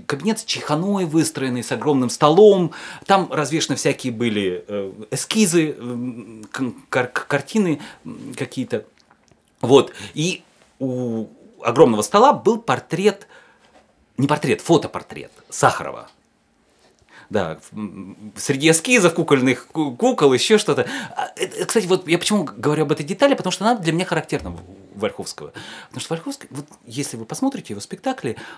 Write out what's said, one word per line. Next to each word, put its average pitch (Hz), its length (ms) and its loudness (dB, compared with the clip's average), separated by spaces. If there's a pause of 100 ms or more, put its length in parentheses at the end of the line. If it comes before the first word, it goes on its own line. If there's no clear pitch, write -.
кабинет 214 340 -2
с - 60 -14
чайханой 180 600 -2
выстроенный, 135 580 0
с - 80 -6
огромным 127 380 2
столом. 180 600 6 (340)
Там 190 260 2
развешаны 143 440 -2
всякие 131 380 -2
были, 104 540 -2
э, 98 240 -6 (200)
эскизы, 160 680 2
м, 117 720 -10
кон-, 127 240 -4 (140)
кар-, 127 220 0
к-, - 160 -8
картины, 156 520 0 (260)
м, - 320 -14
какие-то. 120 480 -6 (760)
Вот. 131 320 6 (200)
И 165 280 -4 (380)
у 123 480 -4 (340)
огромного 120 400 6
стола 226 320 6
был 214 280 0
портрет, 170 680 -2 (880)
не 135 100 0
портрет, - 340 0
фотопортрет - 720 -2 (180)
Сахарова. 67 580 -2 (1200)
Да, 87 280 -2 (140)
в-, - 60 -18
м, 101 580 -14
среди 139 340 0
эскизов, 175 460 4
кукольных 135 520 2
ку-, 147 280 -4
кукол, 208 380 4
еще 208 260 4
что-то. 127 260 0 (300)
А, - 220 -8
это, 180 280 -4
кстати, 185 220 0
вот 175 200 0
я 165 120 2
почему 208 240 0
г-, 131 140 -8
говорю 147 260 0
об 143 80 0
этой 151 140 -2
детали, 269 280 2
потому - 180 -2
что 196 140 -4
она 240 140 4
для 165 140 0
меня 175 120 0
характерна 156 460 -4
в-, 87 80 -12 (360)
у 101 40 -14
Вольховского. 92 520 -6 (360)
Потому - 140 -12
что - 120 -6
Вольховский, 214 380 -10
вот 143 140 -12 (200)
если 127 320 -8
вы 113 80 -12
посмотрите 214 480 -6
его 101 80 -10
спектакли, 196 540 -6 (220)